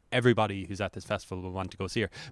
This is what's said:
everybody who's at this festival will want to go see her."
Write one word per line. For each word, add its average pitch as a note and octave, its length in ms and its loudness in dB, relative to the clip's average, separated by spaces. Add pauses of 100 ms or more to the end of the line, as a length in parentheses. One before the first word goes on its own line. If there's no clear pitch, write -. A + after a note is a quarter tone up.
(100)
everybody A2 540 4
who's F#2 160 -6
at G2 140 -2
this G2 100 -8
festival F#2+ 380 -4
will F#2 100 -6
want F#2+ 200 -4
to - 40 -16
go F#2+ 100 -4
see A2+ 140 -2
her." G2+ 100 2 (220)